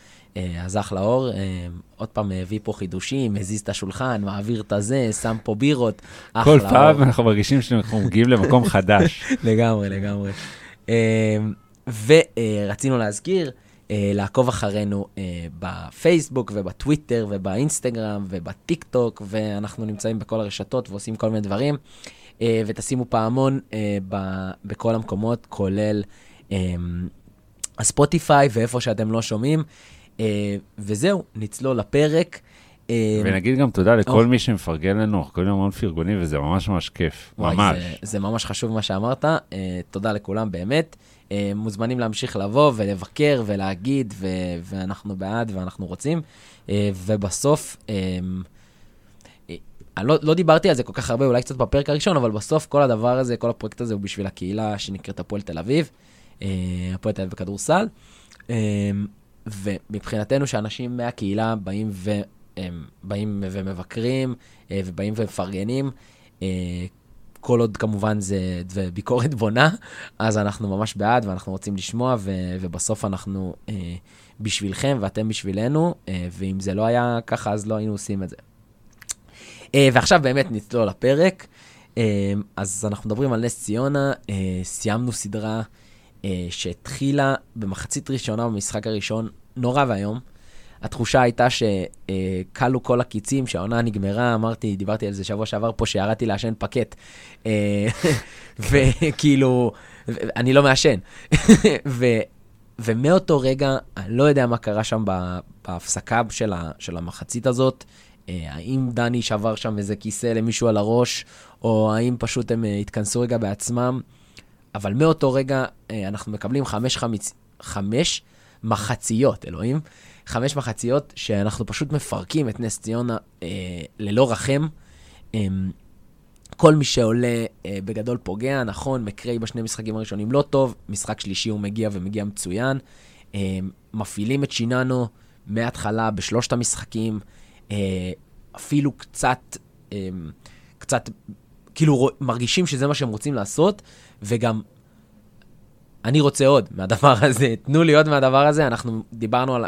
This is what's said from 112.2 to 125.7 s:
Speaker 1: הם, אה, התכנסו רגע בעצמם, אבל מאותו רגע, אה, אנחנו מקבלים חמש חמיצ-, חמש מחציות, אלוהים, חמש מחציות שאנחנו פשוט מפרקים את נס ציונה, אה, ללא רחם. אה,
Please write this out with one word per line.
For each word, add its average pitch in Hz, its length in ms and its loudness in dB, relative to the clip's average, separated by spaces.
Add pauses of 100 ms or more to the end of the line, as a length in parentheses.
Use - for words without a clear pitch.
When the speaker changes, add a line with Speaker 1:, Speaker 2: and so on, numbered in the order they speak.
Speaker 1:
הם, 113 140 0
אה, 104 120 0
התכנסו 104 440 -2
רגע 120 180 0
בעצמם, 120 640 -2 (760)
אבל 101 200 -2
מאותו 151 380 4
רגע, 135 320 0 (260)
אה, 104 180 -4
אנחנו 104 240 -8
מקבלים 127 320 -2
חמש 120 320 -2
חמיצ-, 113 380 -4 (280)
חמש 110 600 -2 (400)
מחציות, 110 840 0
אלוהים, 113 320 -2 (480)
חמש 139 280 -2
מחציות 123 600 -2
שאנחנו 104 500 -2
פשוט 139 260 -6
מפרקים 131 560 -2
את 104 120 -8
נס 117 180 -4
ציונה, 117 380 -4 (260)
אה, 87 60 -8 (500)
ללא 110 340 2
רחם. 135 340 0 (680)
אה, 104 120 0 (1080)